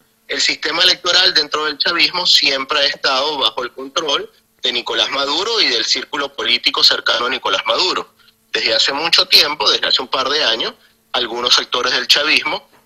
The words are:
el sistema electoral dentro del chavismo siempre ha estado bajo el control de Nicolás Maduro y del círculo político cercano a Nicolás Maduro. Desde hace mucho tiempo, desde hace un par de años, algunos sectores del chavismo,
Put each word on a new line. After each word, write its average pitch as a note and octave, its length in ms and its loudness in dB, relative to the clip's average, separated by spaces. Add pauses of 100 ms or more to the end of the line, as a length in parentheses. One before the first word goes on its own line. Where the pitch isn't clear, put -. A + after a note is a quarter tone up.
(260)
el C#3 140 -4
sistema D#3 420 0
electoral F3+ 500 2
dentro D3+ 340 0
del D3 120 -4
chavismo F3 480 0
siempre C#3 540 2
ha C#3+ 60 2
estado C#3+ 520 -2
bajo C3 240 -2
el A#2+ 80 -6
control C#3 580 -4 (320)
de B2 120 -4
Nicolás A2+ 400 -2
Maduro D#3+ 480 -2
y C#3+ 80 2
del A#2 160 0
círculo C#3+ 500 -4
político A#2 480 -2
cercano A#2 440 2
a B2+ 40 -2
Nicolás G#2 360 -2
Maduro. D3+ 480 -2 (360)
Desde A#2+ 240 0
hace A2+ 180 2
mucho D#3+ 360 0
tiempo, - 420 2
desde - 160 0
hace - 160 0
un A#2+ 60 -8
par C3 200 0
de D3 140 0
años, B2 320 -2 (380)
algunos A#2+ 420 0
sectores B2 380 0
del B2+ 160 -2
chavismo, D3+ 600 0 (180)